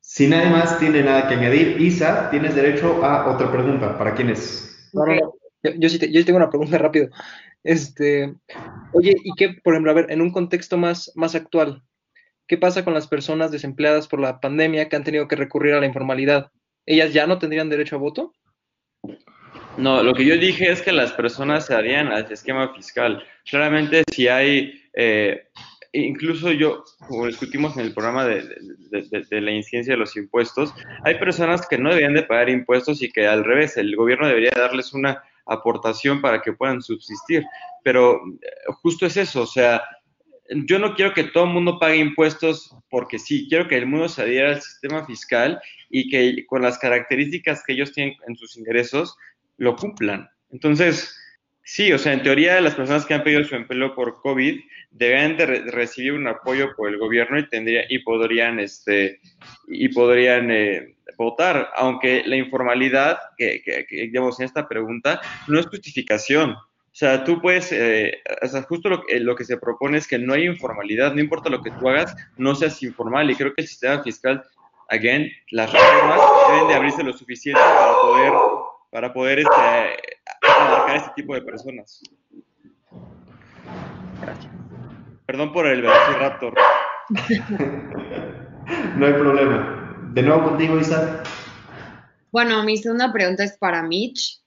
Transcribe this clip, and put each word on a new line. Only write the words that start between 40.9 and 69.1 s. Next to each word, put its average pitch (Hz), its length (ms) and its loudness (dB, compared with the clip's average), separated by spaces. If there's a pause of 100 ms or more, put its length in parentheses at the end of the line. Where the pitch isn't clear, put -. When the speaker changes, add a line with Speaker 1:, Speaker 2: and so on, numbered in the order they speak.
Speaker 3:
quiero 190 200 0
que 160 100 0
todo 170 200 2
el 175 60 0
mundo 175 300 0
pague 160 160 4
impuestos 156 800 0 (140)
porque 120 280 -4
sí, 143 300 -4
quiero 165 180 2
que 143 100 0
el 123 100 -2
mundo 156 220 -2
se 139 140 -6
adhiera 131 280 2
al 143 120 -4
sistema 151 420 -10
fiscal 131 560 -2 (300)
y 131 200 -2
que 127 360 0
con 127 160 -2
las 120 160 0
características 139 880 -2
que 131 60 -4
ellos 139 200 -4
tienen 139 220 -6 (140)
en 117 80 -12
sus 113 200 -20
ingresos, 120 600 -2 (400)
lo 120 200 0
cumplan. 104 520 -6 (220)
Entonces, 151 680 0 (460)
sí, 202 300 0
o 135 60 2
sea, 143 140 0
en 131 120 -2
teoría 160 360 4
las 151 140 2
personas 143 320 -2
que 156 80 -2
han 147 80 -2
perdido 147 220 2
su 147 100 -8
empleo 127 400 -4
por 120 260 -6
covid 135 380 -2 (320)
deberían 139 460 2
de 165 100 2
re-, 123 240 -2
recibir 123 420 -6
un 147 140 -6
apoyo 131 500 -4
por 104 120 -4
el 104 100 -6
gobierno 117 400 0
y 147 100 -4
tendría-, 113 400 -2
y 127 120 -4
podrían, 113 580 0
este, 101 600 -2 (480)
y 131 220 -2
podrían, 123 600 4
eh, 101 460 -2 (200)
votar, 131 600 0
aunque 127 500 0
la 131 80 -2
informalidad, 131 840 0 (220)
que, 98 260 -2
que, 69 220 -6
que, - 160 -14
digamos, 123 380 -4
en 127 60 -6
esta 147 220 -6
pregunta, 117 520 -4 (260)
no 151 140 2
es 170 80 -4
justificación. 135 840 -2
O - 460 -18
sea, 131 260 2
tú 170 180 0
puedes, 180 300 0
eh, 113 500 0 (220)
o - 60 -2
sea, 131 140 -6
justo 170 260 -6
lo, 180 200 -2
eh, 120 120 0